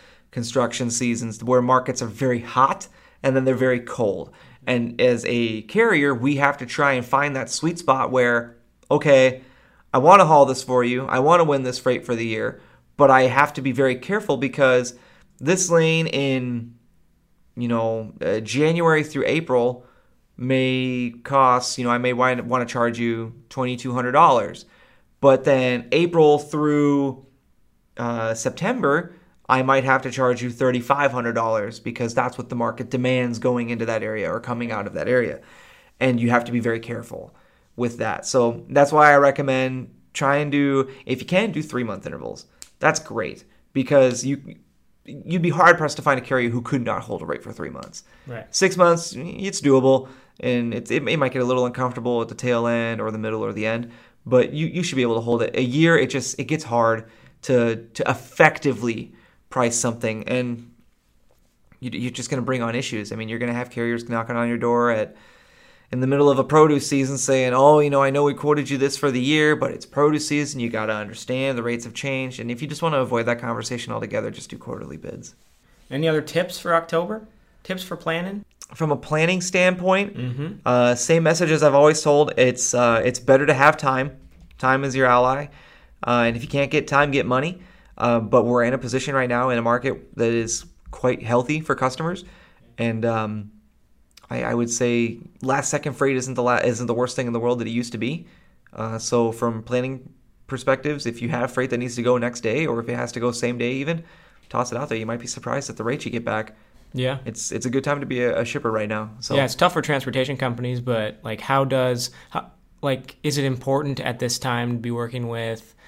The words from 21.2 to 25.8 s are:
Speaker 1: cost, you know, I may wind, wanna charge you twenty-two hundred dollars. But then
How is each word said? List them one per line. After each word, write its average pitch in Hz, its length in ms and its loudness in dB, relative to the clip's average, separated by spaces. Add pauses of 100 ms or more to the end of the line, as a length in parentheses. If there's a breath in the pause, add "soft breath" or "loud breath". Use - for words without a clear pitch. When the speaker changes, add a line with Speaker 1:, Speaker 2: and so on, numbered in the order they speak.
Speaker 1:
cost, 127 540 2
you 127 60 -6
know, 120 60 0
I 120 80 2
may 123 160 0
wind, 123 360 0
wanna 123 160 0
charge 117 340 -2
you 113 340 -4 (160)
twenty-two 127 440 -6
hundred 123 200 -2
dollars. 135 520 4 (560 soft breath)
But 135 220 6
then 127 480 2